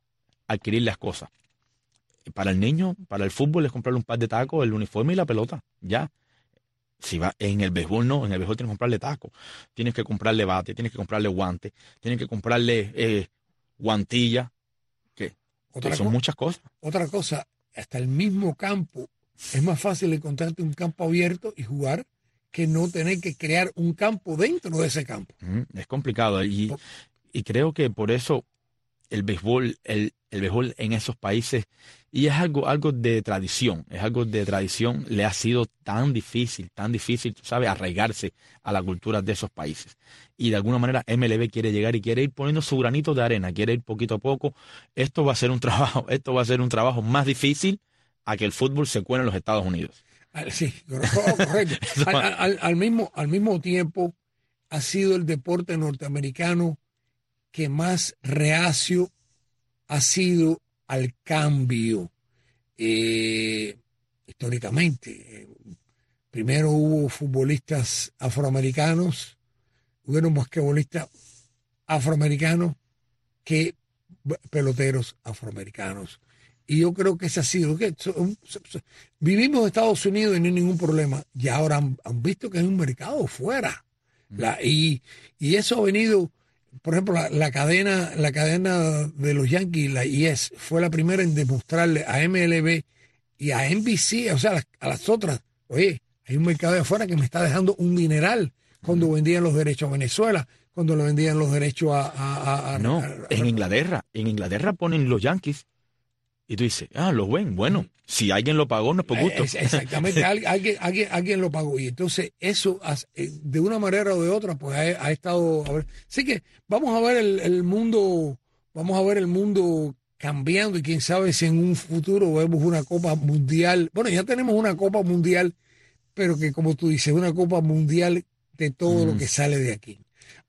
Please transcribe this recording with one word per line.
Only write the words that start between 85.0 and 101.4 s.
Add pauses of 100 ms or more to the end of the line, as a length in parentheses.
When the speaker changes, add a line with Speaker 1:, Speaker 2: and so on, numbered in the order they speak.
Speaker 2:
y
eso
ha
venido, (520)
por
ejemplo,
la,
la
cadena,
la
cadena
de
los
Yankees,
la
E
S,
fue
la
primera
en
demostrarle
a
M
L
B (540)
y
a
N
B
C,
o
sea,
a
las, (140)
a
las
otras, (280)
"Oye, (240)
hay
un
mercado
de
afuera
que
me
está
dejando
un
dineral", (320)
cuando
Speaker 1:
Ujú.
Speaker 2:
vendían
los
derechos
a
Venezuela, (280)
cuando
le
vendían
los